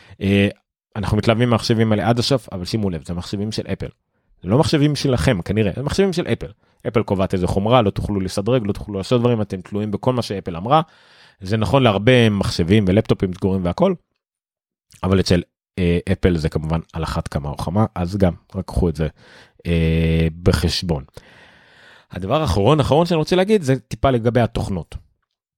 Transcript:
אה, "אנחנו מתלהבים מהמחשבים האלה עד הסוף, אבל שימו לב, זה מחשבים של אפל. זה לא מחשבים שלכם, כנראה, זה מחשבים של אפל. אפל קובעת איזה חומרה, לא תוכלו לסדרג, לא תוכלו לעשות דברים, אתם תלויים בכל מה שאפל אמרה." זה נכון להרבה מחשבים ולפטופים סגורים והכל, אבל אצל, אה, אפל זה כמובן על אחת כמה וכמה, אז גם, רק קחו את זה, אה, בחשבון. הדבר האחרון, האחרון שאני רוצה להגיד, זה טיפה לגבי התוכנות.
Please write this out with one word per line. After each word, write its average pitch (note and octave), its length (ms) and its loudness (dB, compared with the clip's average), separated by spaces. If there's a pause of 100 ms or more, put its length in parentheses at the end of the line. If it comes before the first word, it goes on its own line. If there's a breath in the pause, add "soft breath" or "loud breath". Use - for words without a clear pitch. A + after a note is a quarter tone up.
(220 soft breath)
אה, G2 260 2 (480)
"אנחנו G#2+ 220 -2
מתלהבים A2+ 320 2
מהמחשבים A2+ 420 2
האלה G#2 180 0
עד A#2 100 0
הסוף, B2+ 320 -2
אבל F2+ 140 -10
שימו G#2 240 -2
לב, D#2+ 160 -8
זה F2+ 80 -8
מחשבים G2+ 380 -6
של - 220 -8
אפל. - 140 -8 (560)
זה E2+ 60 -4
לא A2 80 4
מחשבים D3 380 2
שלכם, B2 460 0
כנראה, G2+ 340 0
זה - 80 -6
מחשבים F#3+ 300 0
של E3 140 -4
אפל. A#2 240 -4 (360)
אפל A2+ 160 0
קובעת F#2+ 300 -2
איזה F2+ 140 0
חומרה, A2 340 2
לא G2+ 80 2
תוכלו G2+ 300 -2
לסדרג, G2+ 480 -2
לא G2+ 40 0
תוכלו G2 260 -8
לעשות A#2+ 240 0
דברים, A#2 200 2
אתם G2 200 -6
תלויים G#2 300 -6
בכל A2+ 220 -2
מה B2 80 -2
שאפל F#2+ 340 -8
אמרה." B2 260 2 (600 soft breath)
זה G2 160 -2
נכון C3 260 2
להרבה A2+ 460 4
מחשבים G2 580 2
ולפטופים G2 460 0
סגורים F#2+ 320 -2
והכל, F3+ 280 0 (1080)
אבל F#2+ 160 2
אצל, F2+ 220 2 (380)
אה, F2 200 2 (120)
אפל F#2 260 2
זה D#2 120 -2
כמובן D#2+ 300 -2 (140)
על E2 100 -6
אחת - 240 -6
כמה D2 240 -6
וכמה, - 340 0 (100)
אז F#2 220 -4
גם, F2+ 160 2 (220)
רק F#2+ 100 -6
קחו - 240 0
את D#2 60 -4
זה, D#2 120 -2 (580 loud breath)
אה, E2 640 2 (160)
בחשבון. E2+ 600 -2 (1120 loud breath)
הדבר G2 260 -2
האחרון, A2 380 2
האחרון C#3+ 260 2
שאני F3 120 0
רוצה D#3 180 0
להגיד, G3 260 2
זה C3 180 0
טיפה - 320 -2
לגבי A#2+ 300 0
התוכנות. G2+ 540 -4 (640)